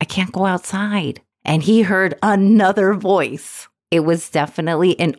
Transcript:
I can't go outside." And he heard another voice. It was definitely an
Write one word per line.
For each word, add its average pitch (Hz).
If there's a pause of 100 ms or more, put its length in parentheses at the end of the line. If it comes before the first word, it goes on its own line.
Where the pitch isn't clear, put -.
I -
can't 185
go 190
outside." 196 (220)
And 151
he 220
heard 190
another 196
voice. 180 (220)
It 170
was 165
definitely 160
an 165